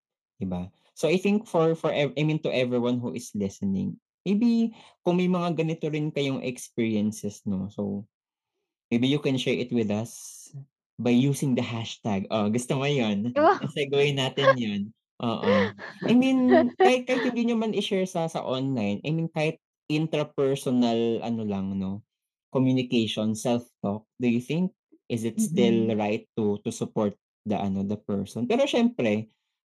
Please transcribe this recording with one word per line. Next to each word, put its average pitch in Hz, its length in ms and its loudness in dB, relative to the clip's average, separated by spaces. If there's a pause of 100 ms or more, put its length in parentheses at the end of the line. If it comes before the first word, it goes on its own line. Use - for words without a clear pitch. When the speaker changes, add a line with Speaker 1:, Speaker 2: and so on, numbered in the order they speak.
(420)
Speaker 1:
di 95 80 -4
ba? 90 200 -6 (280)
So, - 100 -2
I 170 140 4
think 208 240 2
for, 165 320 2
for 156 160 -2
ev-, 139 240 0
I 151 80 0
mean, 156 160 0
to - 100 -2
everyone 123 480 0
who 120 140 -6
is 113 240 -10
listening, 98 640 -4 (240)
maybe 226 480 2 (320)
kung 175 160 2
may 180 80 2
mga 175 260 0
ganito 160 320 -2
rin 151 220 -2
kayong 143 320 -2
experiences, 107 1040 -4
no? 95 240 -4
So, 101 400 -8 (800)
maybe 120 180 2
you 143 140 2
can 135 160 0
share 123 180 0
it 120 140 -4
with 110 240 0
us - 560 -8 (480)
by 123 160 2
using 135 400 2
the 120 100 2
hashtag. 107 680 -4
Oh, 107 160 2
gusto 123 320 0
mo 143 80 0
yun? 170 480 0
Speaker 2:
Oh. 330 240 4
Speaker 1:
I-segue 139 560 0
natin 135 400 2
yun. 104 240 -2 (400)
Oo. - 560 0 (320)
I - 80 6
mean, 254 560 6
Speaker 2:
<laughs> - 80 0
Speaker 1:
kahit, 254 240 6
kahit 247 160 0
hindi 233 320 0
nyo - 80 2
man 220 160 -2
i-share 190 320 0
sa, 165 160 -2
sa 165 160 -4
online, 127 640 -2
I 147 80 -2
mean, 165 160 -2
kahit 156 320 -2 (320)
intrapersonal, 135 1300 0
ano 113 240 -4
lang, 98 320 -4
no? 98 240 -6 (480)
Communication, 123 880 0
self-talk, 110 800 -4
do 123 100 -4
you 120 140 2
think, 175 320 -2 (360)
is 113 160 -4
it 113 160 -2
still 117 480 2
Speaker 2:
Mm-mm. 107 80 0
Speaker 1:
right 107 280 -2 (120)
to, 104 280 0
to 117 60 -2
support 107 420 -2 (320)
the, 104 120 -2
ano, 98 260 -2
the 104 140 -2
person? 104 480 -4
Pero 247 200 2
syempre, 123 640 0 (380)